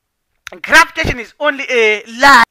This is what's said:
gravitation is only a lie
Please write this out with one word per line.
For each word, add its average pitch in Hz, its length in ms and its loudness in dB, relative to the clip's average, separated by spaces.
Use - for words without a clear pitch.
gravitation 320 580 -2
is 220 200 -18
only 277 300 -6
a 220 340 -2
lie 262 320 6